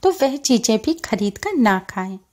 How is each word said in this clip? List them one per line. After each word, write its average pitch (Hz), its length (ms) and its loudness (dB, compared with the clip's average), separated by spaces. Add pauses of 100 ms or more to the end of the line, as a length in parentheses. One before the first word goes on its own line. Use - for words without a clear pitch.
तो 381 100 4
वह 277 260 0
चीजें 226 400 2
भी 302 160 -2
खरीद 202 440 -4
कर 403 180 -4
ना 208 220 4 (120)
खाएं। 190 260 -8 (160)